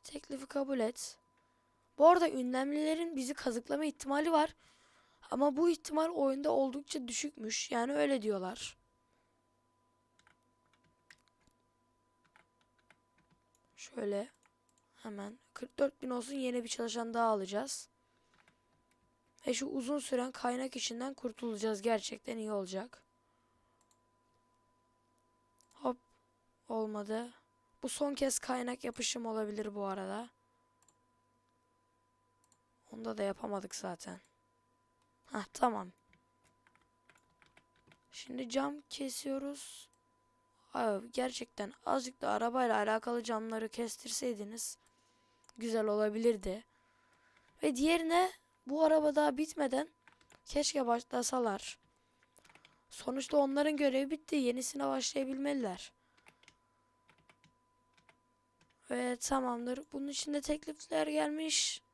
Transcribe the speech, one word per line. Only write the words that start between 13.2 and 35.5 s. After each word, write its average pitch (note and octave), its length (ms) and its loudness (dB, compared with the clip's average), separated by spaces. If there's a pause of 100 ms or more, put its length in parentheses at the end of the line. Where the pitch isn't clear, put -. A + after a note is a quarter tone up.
Şöyle G#3+ 540 -4 (680)
hemen G#3 440 -12 (140)
kırk - 260 -10
dört C#4 220 2
bin B3+ 80 -6
olsun, B3 240 -4
yeni B3 300 -2
bir A#3 60 -10
çalışan A#3 440 -4
daha A#3 120 4
alacağız. G#3 640 0 (1600)
Ve B3+ 60 2
şu B3 120 -2
uzun C4+ 340 -2
süren B3+ 320 -2
kaynak B3+ 440 -4
işinden B3 380 -6
kurtulacağız. A3 680 -4
Gerçekten A3+ 560 -2
iyi G#3+ 140 -6
olacak. F#3+ 520 -6 (2750)
Hop. B3+ 240 -4 (720)
Olmadı. A3 640 -4 (500)
Bu B3+ 60 -4
son C#4+ 260 -2
kez C4+ 240 0
kaynak B3 440 -4
yapışım A#3 420 -4
olabilir G#3+ 500 -4
bu G3+ 100 -4
arada. G3 440 -6 (2500)
Onda A3+ 260 -6
da G#3+ 60 0
yapamadık G3 520 -4
zaten. F3+ 460 -8 (1040)
Hah, G3+ 280 -6